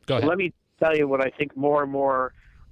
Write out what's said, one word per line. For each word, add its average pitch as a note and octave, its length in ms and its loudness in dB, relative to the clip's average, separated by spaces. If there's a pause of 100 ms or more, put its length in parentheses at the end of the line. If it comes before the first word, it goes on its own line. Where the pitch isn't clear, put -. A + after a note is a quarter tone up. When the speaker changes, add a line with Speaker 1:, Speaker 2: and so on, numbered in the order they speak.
Speaker 1:
go C3+ 80 -2
Speaker 2:
so B2 40 2
Speaker 1:
ahead. C#3 100 2
Speaker 2:
let F3+ 100 0
me F3+ 140 -4 (260)
tell D#3+ 180 2
you D3 120 2
what C3+ 160 0
I B2+ 60 -2
think D3 260 -8
more D3 260 2
and C#3 80 -4
more C3+ 440 -2 (380)